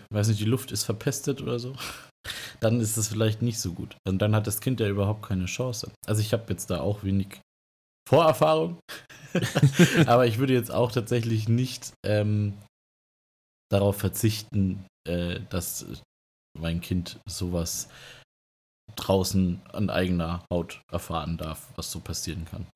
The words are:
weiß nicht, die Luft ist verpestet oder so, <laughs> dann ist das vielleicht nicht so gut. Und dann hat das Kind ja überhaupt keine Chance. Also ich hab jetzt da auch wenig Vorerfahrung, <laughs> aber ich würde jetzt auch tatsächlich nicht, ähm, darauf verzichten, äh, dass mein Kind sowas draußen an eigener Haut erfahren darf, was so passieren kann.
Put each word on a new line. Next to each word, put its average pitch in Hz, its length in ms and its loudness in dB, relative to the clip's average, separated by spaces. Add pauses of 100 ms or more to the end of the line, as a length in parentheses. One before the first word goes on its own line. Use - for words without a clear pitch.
(120)
weiß 107 160 2
nicht, 107 120 2
die 107 40 -2
Luft 117 260 0
ist - 140 -4
verpestet - 580 -4
oder 123 160 -4
so, 123 160 -10
<laughs> - 880 -14
dann 113 200 4
ist 110 160 0
das 107 120 0
vielleicht 110 340 0
nicht 120 160 0
so 87 140 -4
gut. 110 240 -10 (100)
Und 95 160 2
dann 107 140 4
hat 107 100 2
das 101 140 -2
Kind 131 180 0
ja 110 100 2
überhaupt 101 380 0
keine 92 200 0
Chance. 123 440 -6 (160)
Also 107 140 0
ich 107 120 0
hab 113 160 -2
jetzt - 220 -6
da 85 100 0
auch 101 220 -2
wenig 98 380 -2 (680)
Vorerfahrung, 160 680 4 (560)
<laughs> 160 720 6
aber 120 220 6
ich 110 100 0
würde 131 140 2
jetzt 120 180 2
auch 120 220 0
tatsächlich 113 560 0
nicht, 123 440 -2 (140)
ähm, 104 500 0 (1160)
darauf 101 260 4
verzichten, 98 840 0 (240)
äh, 87 320 -2 (100)
dass - 340 -6 (760)
mein 82 220 -2
Kind - 380 -4 (100)
sowas 90 600 -4 (1080)
draußen 92 640 2 (120)
an 104 160 -2
eigener 87 540 -2 (100)
Haut 85 280 -4 (100)
erfahren 82 480 -4
darf, 80 380 -10
was - 160 -10
so 87 80 -10
passieren 85 500 -8
kann. - 260 -10